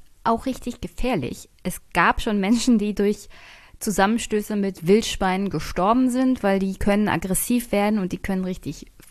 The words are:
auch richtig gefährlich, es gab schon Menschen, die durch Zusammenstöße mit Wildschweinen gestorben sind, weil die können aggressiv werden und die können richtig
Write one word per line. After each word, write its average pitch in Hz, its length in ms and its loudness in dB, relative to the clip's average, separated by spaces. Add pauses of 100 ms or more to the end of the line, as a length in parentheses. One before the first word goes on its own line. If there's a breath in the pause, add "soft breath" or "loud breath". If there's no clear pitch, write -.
(240)
auch 226 220 0
richtig 247 340 -8
gefährlich, - 680 -4 (140)
es - 180 -8 (100)
gab 180 300 2
schon 208 180 0
Menschen, 226 380 4
die 208 180 -2
durch 202 320 -2 (520 loud breath)
Zusammenstöße 214 760 0
mit 196 320 -4
Wildschweinen 196 600 2
gestorben 214 600 0
sind, 254 320 0
weil 196 180 2
die 196 180 -2
können 202 320 2
aggressiv 190 640 -2
werden 208 260 2
und 180 140 -4
die 190 40 -4
können 185 280 -4
richtig 180 400 -10 (240)